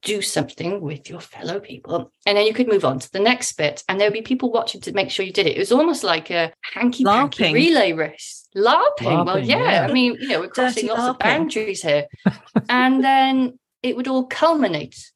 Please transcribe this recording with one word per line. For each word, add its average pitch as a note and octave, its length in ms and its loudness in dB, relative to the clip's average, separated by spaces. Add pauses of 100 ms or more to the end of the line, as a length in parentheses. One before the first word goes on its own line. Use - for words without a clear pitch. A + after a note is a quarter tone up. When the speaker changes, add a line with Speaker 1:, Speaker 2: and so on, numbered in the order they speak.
Speaker 1:
do G3+ 200 -4
something F3 580 -4
with D3+ 300 -10
your E3 100 -16
fellow - 400 -10
people. - 500 -8 (160)
And G3+ 120 2
then G#3 80 4
you A3 80 0
could B3 160 0
move G3 160 2
on C3 140 0
to - 120 -16
the G3 80 -6
next A#3+ 380 0
bit. D3 320 -2
And F#3+ 100 -2
there G#3 80 4
would G#3 60 0
be A3 80 -6
people B3+ 280 -2
watching - 320 -2
to E3+ 120 -10
make - 180 -2
sure G3 140 -4
you F#3 80 -10
did G3 120 2
it. - 120 0
It - 20 -6
was G3 140 0
almost D4 320 2
like D#3+ 260 -2
a E3+ 220 -2 (200)
hanky-panky A#3+ 720 2
Speaker 2:
LARPing. D#3+ 100 2
Speaker 1:
relay C4 380 4
race. - 640 -8
larping. E4 720 2
Well, - 0 -
Speaker 3:
larping, - 220 -2
Speaker 1:
yeah. - 100 2 (140)
Speaker 3:
yeah. E3+ 180 2
Speaker 1:
I - 20 0
mean, B3 300 2
you C4+ 80 -8
know, F3 100 0
we're F3+ 80 -6
Speaker 2:
Dirty - 80 -16
Speaker 1:
crossing B3 320 -2
lots A#3 140 -2
of B3+ 160 -2
Speaker 2:
larping. - 20 -20
Speaker 1:
boundaries A3 640 -2
here. D3 240 0 (200)
Speaker 2:
<laughs> - 440 -2
Speaker 1:
And B3+ 340 2
then C4 560 2 (240)
it B3+ 140 -2
would B3+ 100 -6
all C4 200 -2
culminate A#3 880 0